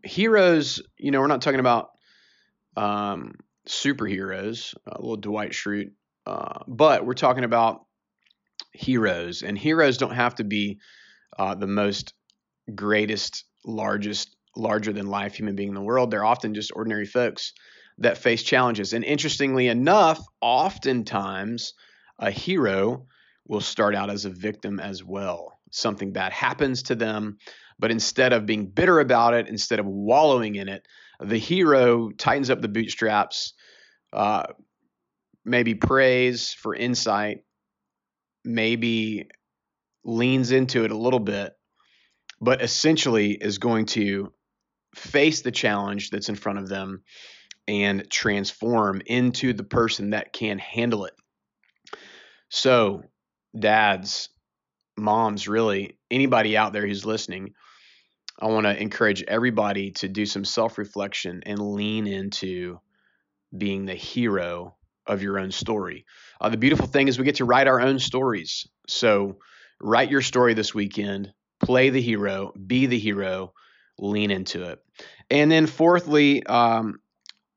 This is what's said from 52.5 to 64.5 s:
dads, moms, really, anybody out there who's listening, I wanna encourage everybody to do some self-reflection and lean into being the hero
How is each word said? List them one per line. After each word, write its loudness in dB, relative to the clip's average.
dads, 2
moms, 0
really, -2
anybody 2
out 0
there -4
who's -6
listening, -8
I -4
wanna 2
encourage 0
everybody -2
to -8
do -4
some -6
self-reflection -6
and -8
lean -4
into -8
being -4
the -6
hero -4